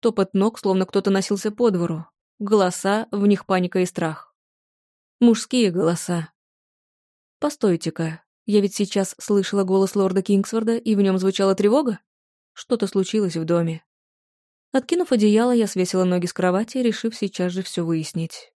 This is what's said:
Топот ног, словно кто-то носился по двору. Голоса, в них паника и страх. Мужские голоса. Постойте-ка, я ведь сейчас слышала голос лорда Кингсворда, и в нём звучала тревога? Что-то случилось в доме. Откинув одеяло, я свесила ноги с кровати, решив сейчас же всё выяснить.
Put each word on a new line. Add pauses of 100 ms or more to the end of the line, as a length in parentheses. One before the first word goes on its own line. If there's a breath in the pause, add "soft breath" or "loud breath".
Топот
ног,
словно
кто-то
носился
по
двору. (360)
Голоса,
в
них
паника
и
страх. (880)
Мужские
голоса. (1080)
Постойте-ка, (220)
я
ведь
сейчас
слышала
голос
лорда
Кингсворда,
и
в
нём
звучала
тревога? (520)
Что-то
случилось
в
доме. (920)
Откинув
одеяло,
я
свесила
ноги
с
кровати,
решив
сейчас
же
всё
выяснить.